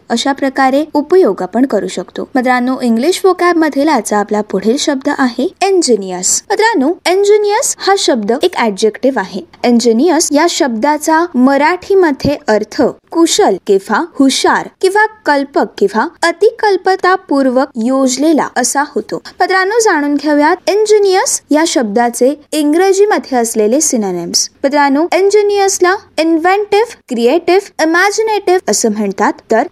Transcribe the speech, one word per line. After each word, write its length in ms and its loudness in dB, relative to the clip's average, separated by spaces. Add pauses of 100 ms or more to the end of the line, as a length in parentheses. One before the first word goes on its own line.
अशा 240 -2
प्रकारे 600 0
उपयोग 480 2
आपण 240 -2
करू 220 -4
शकतो. 480 -10
मित्रांनो, 460 -2
इंग्लिश 420 0
व्होकॅब 340 2
मधील 300 0
आजचा 300 0
आपला 240 -2
पुढील 360 -2
शब्द 400 -4
आहे 300 -2 (140)
इंजिनियस. 880 0
मित्रांनो, 440 0 (160)
इंजिनियस 720 0
हा 180 0
शब्द 360 0 (100)
एक 120 -2
ॲडजेक्टिव्ह 640 -2
आहे. 220 -8 (220)
इंजिनियस 680 2
या 180 2
शब्दाचा 760 0 (100)
मराठीमध्ये 1000 0 (100)
अर्थ 340 -2 (300)
कुशल 460 2 (100)
किंवा 460 0
हुशार 560 0 (120)
किंवा 240 2 (200)
कल्पक 400 0 (120)
किंवा 300 0 (160)
अतिकल्पतापूर्वक 1500 0
योजलेला 720 0 (100)
असा 300 -2
होतो. 340 -8 (180)
मित्रांनो, 400 0
जाणून 360 0
घेऊयात 540 0
इंजिनियस 720 2 (100)
या 160 2
शब्दाचे 760 0 (100)
इंग्रजीमध्ये 840 0
असलेले 440 0
सिनोनिम्स. 680 -4 (140)
मित्रांनो, 500 2
इंजिनियसला 800 2 (220)
इन्व्हेंटिव्ह, 800 0 (120)
क्रिएटिव्ह, 760 0
इमॅजिनेटिव्ह 880 0
असं 180 0
म्हणतात, 440 -2 (180)
तर 200 0